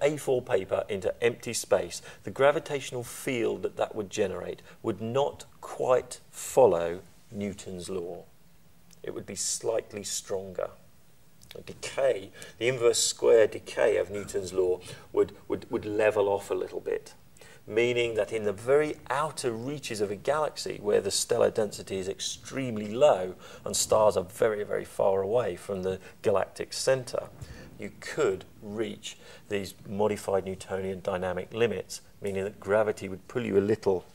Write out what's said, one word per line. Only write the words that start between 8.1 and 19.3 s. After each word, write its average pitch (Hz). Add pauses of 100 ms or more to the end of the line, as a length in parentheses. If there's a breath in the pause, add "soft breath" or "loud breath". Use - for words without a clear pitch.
It -
would 104
be 104
slightly 110
stronger. 95 (840)
A -
decay, 104 (280 loud breath)
the 117
inverse 117
square 117
decay -
of 92
Newton's 98
law 90 (320 loud breath)
would, 101 (140 loud breath)
would, -
would 113
level 104
off 101
a 98
little 92
bit, - (520 loud breath)
meaning 117
that 104
in 113
the 104
very 139 (120)
outer 139